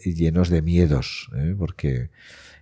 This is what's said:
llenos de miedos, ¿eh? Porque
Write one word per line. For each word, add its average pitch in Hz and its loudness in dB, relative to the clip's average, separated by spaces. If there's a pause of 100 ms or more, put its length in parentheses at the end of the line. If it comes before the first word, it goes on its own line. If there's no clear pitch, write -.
llenos 85 2
de 82 2
miedos, 80 0
¿eh? 78 -2
Porque 71 -4 (520)